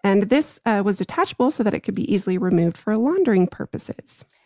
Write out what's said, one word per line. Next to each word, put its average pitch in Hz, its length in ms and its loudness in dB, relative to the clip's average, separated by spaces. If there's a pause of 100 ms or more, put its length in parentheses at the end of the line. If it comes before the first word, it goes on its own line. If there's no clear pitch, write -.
And 202 220 2
this, 269 400 0
uh, 208 200 0
was 202 120 0
detachable 269 540 -2
so 254 120 -2
that 208 120 0
it - 60 -4
could 196 140 -6
be - 180 -2
easily 185 260 0
removed 175 380 2
for 214 200 -4
laundering 240 500 2
purposes. - 800 -10 (220)